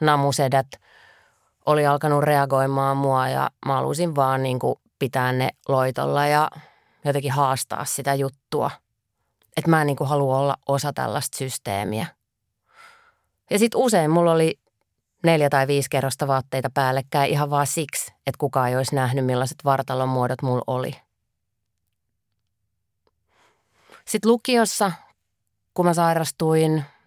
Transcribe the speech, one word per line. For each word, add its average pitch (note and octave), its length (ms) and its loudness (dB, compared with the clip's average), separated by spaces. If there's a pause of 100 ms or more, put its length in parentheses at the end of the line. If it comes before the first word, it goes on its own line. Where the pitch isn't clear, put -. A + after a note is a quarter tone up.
namusedät C#3 640 2 (1000)
oli D3+ 200 4
alkanut D3 360 2
reagoimaan C#3 760 2
mua C3+ 320 0
ja C3+ 220 -2 (160)
mä C#3 80 0
halusin C#3+ 420 -2
vaan C3 260 2
niinku B2+ 380 -4 (180)
pitää B2+ 340 -2
ne B2+ 160 0 (200)
loitolla C#3 580 0
ja D3 240 2 (540)
jotenkin C#3+ 280 -2
haastaa C3+ 520 -2
sitä C#3 300 -2
juttua. C3+ 560 -4 (880)
Et D#3+ 100 -4
mä D#3+ 140 4
en D3+ 60 2
niinku C#3+ 180 -2
halua C3+ 340 0
olla C#3 180 0 (120)
osa C#3 240 -2
tällaista C3 460 -6
systeemiä. G#2+ 680 -6 (1400)
Ja G3+ 80 2
sit A3+ 160 2
usein G#3 360 2
mulla E3+ 220 4
oli D#3+ 280 0 (640)
neljä D3+ 280 2
tai C3+ 160 2
viisi C#3 240 0
kerrosta C3+ 360 -2
vaatteita C3 480 -2
päällekkäin C3+ 560 0
ihan D3 200 0
vaan C#3+ 160 0
siksi, - 460 -6 (140)
et C3+ 100 -4
kukaan C3 320 0
ei B2+ 80 -2
olisi C3 180 -2
nähnyt, C3 320 0
millaiset B2+ 380 -2
vartalon C3 440 0
muodot B2+ 340 -2
mulla B2+ 240 -2
oli. B2+ 260 -4 (3000)
Sit - 200 -4
lukiossa, A3+ 680 2 (840)
kun F3 120 2
mä F3 80 4
sairastuin D#3+ 920 2 (220)